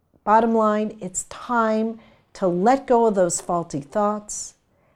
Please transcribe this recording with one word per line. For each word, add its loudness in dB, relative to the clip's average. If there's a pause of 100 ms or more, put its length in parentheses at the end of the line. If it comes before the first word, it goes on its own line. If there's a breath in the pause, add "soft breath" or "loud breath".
(240)
bottom 4
line, 0
it's -10
time -2 (340 loud breath)
to -4
let 2
go 4
of 2
those 0
faulty -4
thoughts -6 (420)